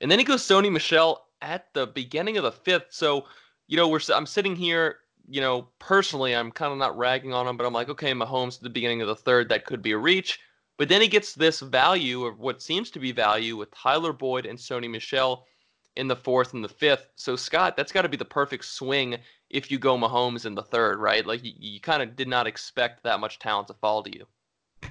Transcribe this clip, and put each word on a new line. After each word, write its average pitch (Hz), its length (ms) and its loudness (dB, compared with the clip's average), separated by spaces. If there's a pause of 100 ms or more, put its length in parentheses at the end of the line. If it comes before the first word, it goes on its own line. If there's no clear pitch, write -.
And 135 100 0
then 202 80 6
he 254 60 2
goes 269 200 2
Sony 196 240 6
Michel 165 560 2 (160)
at 156 320 -10
the 131 140 -2
beginning 147 480 -6
of 190 80 0
the 120 80 0
fifth. 175 380 -2
So, 147 340 0 (440)
you 156 100 -2
know, 170 100 6
we're 156 120 2
s-, - 100 -4
I'm 147 160 4
sitting 190 320 -2
here, 170 400 0 (320)
you 135 100 -6
know, 127 300 0 (100)
personally, 151 560 2
I'm 117 160 -2
kinda 143 240 -4
not 127 220 -2
ragging 127 360 -2
on 123 140 -2
him, 123 80 -4
but 120 100 -2
I'm 123 60 0
like, 120 160 -2
"Okay, 143 240 -4
Mahomes 123 460 -2
at - 60 -18
the 120 60 -12
beginning 117 320 -2
of 110 60 -2
the 107 80 -2
third, 123 320 4
that 107 180 0
could 117 160 -6
be 107 120 0
a 107 40 0
reach." 175 440 0 (360)
But 147 120 0
then 196 120 6
he 226 60 6
gets 208 260 2
this 156 260 2
value, 135 640 2
or 117 100 -4
what 123 280 -6
seems 196 300 -6
to - 80 -14
be 131 120 -4
value, 113 460 0
with 104 140 -10
Tyler 156 420 0
Boyd 127 320 -4
and 120 140 -12
Sony 120 280 -8
Michel 127 600 -2 (480)
in 131 120 -4
the 127 80 0
fourth 127 380 2
and 120 100 -8
the 104 60 -8
fifth. - 460 2
So, - 200 -4
Scott, 170 400 0
that's 139 160 -4
gotta 185 160 2
be 139 80 -4
the 127 80 -8
perfect 139 400 -4
swing 131 540 -4 (320)
if 135 220 -6
you 139 80 -2
go 131 180 4
Mahomes 120 480 0
in 107 80 -6
the 98 80 -6
third, 107 380 0
right? 107 260 2
Like, 117 180 -6
you, 117 140 -14
you 104 220 -16
kinda 151 260 -2
did 127 220 -8
not 123 180 0
expect - 580 -6
that 107 160 0
much 107 200 -8
talent 104 300 -2
to 110 40 -18
fall 107 300 -2
to 98 120 -14
you. - 120 -20 (640)